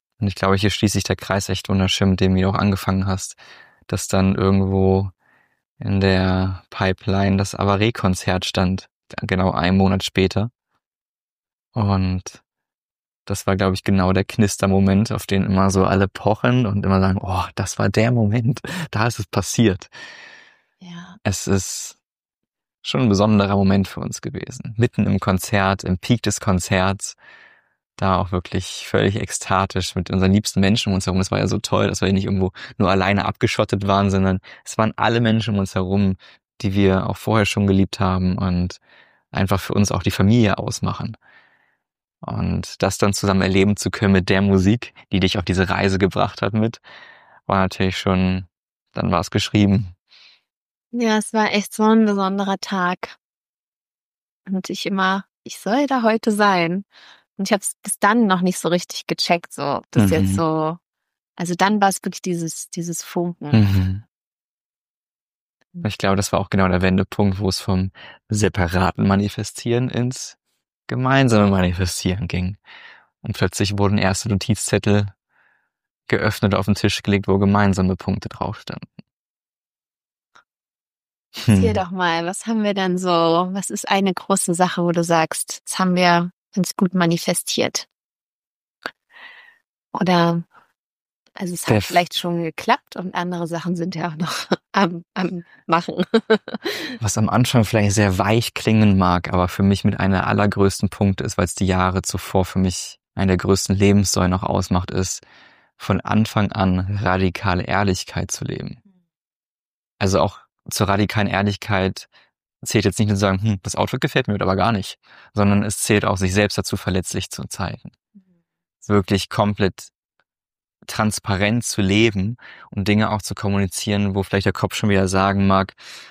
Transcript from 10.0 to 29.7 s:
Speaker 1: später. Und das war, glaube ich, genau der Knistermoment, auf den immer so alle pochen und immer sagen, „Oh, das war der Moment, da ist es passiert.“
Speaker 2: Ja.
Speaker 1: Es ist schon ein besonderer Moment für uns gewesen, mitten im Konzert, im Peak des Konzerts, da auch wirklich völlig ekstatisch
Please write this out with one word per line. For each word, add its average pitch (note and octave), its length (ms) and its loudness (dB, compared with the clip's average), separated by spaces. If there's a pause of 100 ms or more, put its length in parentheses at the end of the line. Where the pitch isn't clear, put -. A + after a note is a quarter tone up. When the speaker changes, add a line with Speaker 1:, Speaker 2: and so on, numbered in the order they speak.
Speaker 1:
später. G2 460 0 (1200)
Und F#2+ 680 -2 (840)
das - 200 -6
war, G2 100 2
glaube F#2+ 180 2
ich, - 100 -6
genau F#2+ 280 2
der F#2+ 120 2
Knistermoment, G2 880 2
auf G#2 140 -6
den F#2+ 180 0
immer F#2+ 260 2
so F#2+ 140 4
alle G2 240 2
pochen B2 580 0
und G2+ 200 -2
immer F#2+ 140 4
sagen, F#2+ 220 2
„Oh, F#2 220 -4 (120)
das - 220 -6
war G#2+ 120 0
der A2 220 2
Moment, A2+ 480 0 (300)
da G#2+ 160 0
ist A#2+ 140 -4
es G#2 60 -8
passiert.“ - 640 0 (920)
Speaker 2:
Ja. F3 440 -20
Speaker 1:
Es - 220 -8
ist - 520 -6 (840)
schon C#3 200 -2
ein B2 60 4
besonderer G2+ 480 4
Moment G2 320 2
für - 120 -12
uns - 200 -10
gewesen, - 580 -12
mitten A2 280 0
im G2+ 140 0
Konzert, F#2+ 640 0
im F#2 140 -2
Peak - 240 -2
des - 180 -4
Konzerts, F#2+ 760 0 (800)
da F#2+ 220 0
auch F2+ 140 -4
wirklich - 560 -6
völlig G#2 280 2
ekstatisch - 800 -2